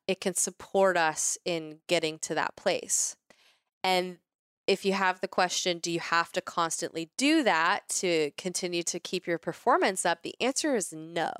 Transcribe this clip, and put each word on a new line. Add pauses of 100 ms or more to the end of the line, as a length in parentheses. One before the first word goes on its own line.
it
can
support
us
in
getting
to
that
place. (680)
And (500)
if
you
have
the
question,
"Do
you
have
to
constantly
do
that
to
continue
to
keep
your
performance
up?"
The
answer
is
no.